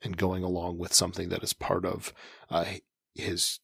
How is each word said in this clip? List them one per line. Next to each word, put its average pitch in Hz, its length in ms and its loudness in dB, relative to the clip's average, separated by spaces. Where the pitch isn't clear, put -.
and 90 140 -4
going 92 260 2
along 87 340 0
with 87 160 -4
something 90 360 4
that 90 140 -2
is - 100 -2
part - 320 0
of, - 280 -2
uh, 85 140 4
his, - 480 -2